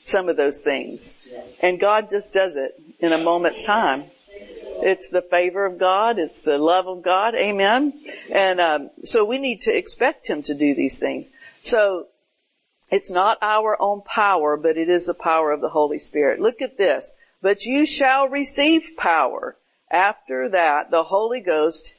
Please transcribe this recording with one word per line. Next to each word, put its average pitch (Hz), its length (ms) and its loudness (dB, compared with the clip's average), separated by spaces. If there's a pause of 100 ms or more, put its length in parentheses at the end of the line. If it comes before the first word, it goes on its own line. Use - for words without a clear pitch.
some 185 260 -2
of 156 80 0
those 143 260 0
things. - 520 -6 (460)
And 180 200 0
God 214 280 2
just 202 240 -6
does 190 220 0
it 135 260 -8 (200)
in 165 120 2
a 160 60 2
moment's 170 460 0
time. 175 400 0 (800)
It's 190 280 0
the 180 100 2
favor 180 460 0
of 180 120 -6
God. 190 400 2
It's 156 220 -6
the 147 160 0
love 175 320 2
of 180 140 -10
God. 196 320 0
Amen. 208 580 0 (400)
And, 190 280 2
um, 151 300 0 (140)
so 214 220 2
we 247 100 -4
need 262 260 -6
to - 140 0
expect - 500 -4
Him 151 180 -6
to 147 100 -6
do 143 200 2
these 135 240 -2
things. 135 300 -6 (320)
So 202 460 0 (840)
it's 196 200 -2
not 190 320 2
our 214 360 2
own 202 220 -2
power, 180 560 2
but 160 220 2
it 165 100 0
is 175 160 2
the 175 80 -4
power 160 400 0
of 147 80 -2
the - 80 -4
Holy 151 300 0
Spirit. 143 420 0
Look 220 220 -2
at - 160 -10
this. 165 360 0 (280)
"But 196 240 0
you 277 180 2
shall 269 440 2
receive 285 680 0
power. - 580 0 (360)
After 226 580 0
that, 165 420 2
the 165 140 2
Holy 220 360 -2
Ghost 165 580 -2